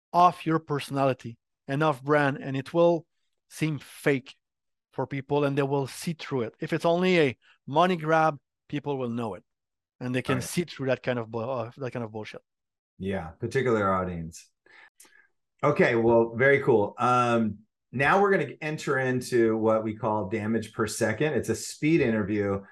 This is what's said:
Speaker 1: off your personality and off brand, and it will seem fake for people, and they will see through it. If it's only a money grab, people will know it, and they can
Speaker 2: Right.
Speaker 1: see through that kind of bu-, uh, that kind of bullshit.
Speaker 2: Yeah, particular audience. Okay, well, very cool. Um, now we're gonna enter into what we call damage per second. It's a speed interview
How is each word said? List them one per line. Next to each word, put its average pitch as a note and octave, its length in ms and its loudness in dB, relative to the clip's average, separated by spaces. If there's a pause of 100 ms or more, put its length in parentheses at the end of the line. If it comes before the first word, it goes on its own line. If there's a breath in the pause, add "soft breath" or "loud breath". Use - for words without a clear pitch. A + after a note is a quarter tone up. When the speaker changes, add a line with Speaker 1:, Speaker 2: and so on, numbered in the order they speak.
(120)
Speaker 1:
off F3 340 4
your D#3+ 140 2
personality C3+ 800 -2 (300)
and C#3 160 0
off C#3 200 0
brand, C#3+ 380 2
and C3+ 160 -6
it C3+ 160 -8
will E3+ 320 4 (420)
seem D#3 300 -4
fake - 580 -4 (560)
for C3 140 -4
people, C#3+ 400 -2
and C#3 100 0
they C#3+ 60 0
will C#3 240 0
see - 280 -8
through - 280 -6
it. A2 180 -8
If D#3+ 140 -6
it's D#3+ 120 -2
only F3 340 4
a C3+ 180 2 (300 soft breath)
money E3+ 280 4
grab, D#3 440 2 (280)
people C#3+ 300 -6
will B2+ 120 -4
know A#2 260 -6
it, - 80 -18 (560)
and B2+ 140 -6
they B2+ 100 0
can C3 140 0
Speaker 2:
Right. B2+ 60 -6
Speaker 1:
see - 200 -4
through C3+ 240 -8
that B2+ 160 -2
kind B2 160 -2
of A2+ 100 -8
bu-, A#2 100 -8
uh, A#2 380 -6
that C3 140 -8
kind B2 120 -8
of A2 80 -10
bullshit. G#2+ 300 -12 (560)
Speaker 2:
Yeah, F#2 300 -6 (120)
particular A2+ 540 0
audience. F2+ 560 -6 (1120 loud breath)
Okay, D3 320 2
well, A#2 400 4
very C3+ 260 4
cool. G#2+ 360 2
Um, A#2+ 600 0 (320)
now C#3+ 300 2
we're G3 100 4
gonna D3+ 300 0
enter D3+ 360 -4
into B2+ 600 2
what A2 260 2
we A2 120 -6
call G#2+ 340 -2
damage G#2+ 440 -4
per A2+ 140 -2
second. B2 460 -2
It's A2 160 -2
a G#2+ 60 0
speed D#3 460 0
interview G#2 600 0 (100)